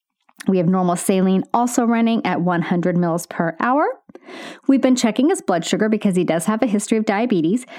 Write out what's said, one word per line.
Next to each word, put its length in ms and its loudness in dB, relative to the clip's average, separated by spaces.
We 100 2
have 100 2
normal 280 0
saline 480 2
also 300 0
running 420 0
at 160 -2
one 180 0
hundred 380 0
mils 280 -2
per 320 -4
hour. 280 0
We've 140 4
been 140 4
checking 340 2
his 100 0
blood 240 -2
sugar 240 0
because 260 0
he 100 2
does 200 0
have 180 0
a 40 2
history 320 0
of 80 -2
diabetes. 580 0